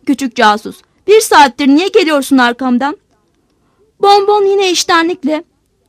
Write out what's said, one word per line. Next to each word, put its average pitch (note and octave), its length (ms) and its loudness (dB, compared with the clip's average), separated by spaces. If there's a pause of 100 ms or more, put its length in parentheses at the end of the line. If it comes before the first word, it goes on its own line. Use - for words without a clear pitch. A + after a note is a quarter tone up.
küçük C4+ 300 -6
casus, G#3+ 460 -2 (260)
bir G#4+ 140 4
saattir C#4+ 460 2
niye D4+ 200 2
geliyorsun D4 500 0
arkamdan?" B3 600 -2 (1040)
Bonbon G4+ 440 2
yine G4 260 -2
iştenlikle, E4 720 -4 (460)